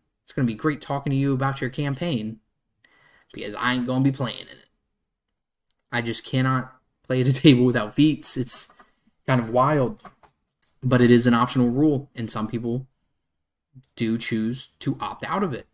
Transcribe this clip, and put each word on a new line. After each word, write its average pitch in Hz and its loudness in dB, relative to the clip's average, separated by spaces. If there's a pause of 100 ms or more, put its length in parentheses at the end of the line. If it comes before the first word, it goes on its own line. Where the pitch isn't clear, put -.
(240)
it's - -20
gonna 135 0
be 117 0
great 147 -4
talking 143 -6
to 135 0
you 139 0
about 135 -2
your 127 -4
campaign 135 -6 (960)
because 104 -10
I 123 -2
ain't 123 -4
gonna 131 0
be 135 2
playing 110 -6
in - -20
it." - -20 (1200)
I 120 -4
just 117 -6
cannot 131 -2 (240)
play 131 -2
at 123 0
a 135 4
<laughs> - -
table 127 6
without 113 0
feats. 147 2
It's - -6 (600)
kind 127 2
of 113 -6
wild, 127 2 (840)
but 123 4
it 120 8
is 120 8
an 120 4
optional 120 2
rule, 135 0
and 113 -8
some 107 -6
people 120 -6 (1080)
do 117 -2
choose 113 -4 (100)
to 135 -6
opt 95 -10
out 180 -4
of 160 -4
it. 104 -12